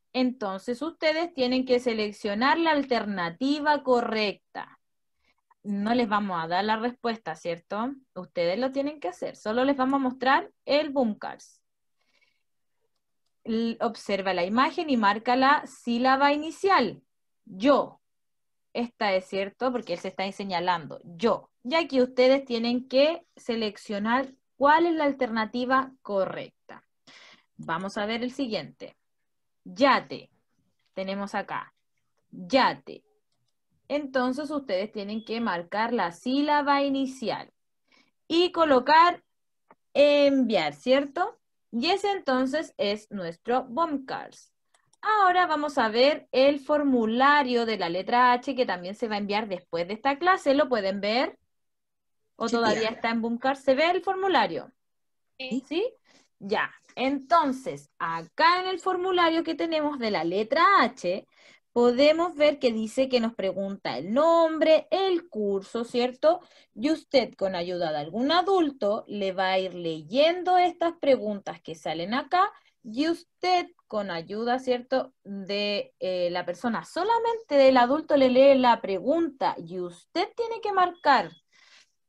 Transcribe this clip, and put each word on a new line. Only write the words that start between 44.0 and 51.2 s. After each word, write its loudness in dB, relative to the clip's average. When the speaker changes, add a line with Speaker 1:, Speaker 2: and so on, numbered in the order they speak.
Speaker 1:
Ahora 2
vamos -2
a 2
ver 2
el 4
formulario 2
de -2
la -2
letra 2
H 0
que 0
también -6
se -6
va -4
a -4
enviar -4
después -6
de -6
esta -2
clase. 2
¿Lo 4
pueden -2
ver? -2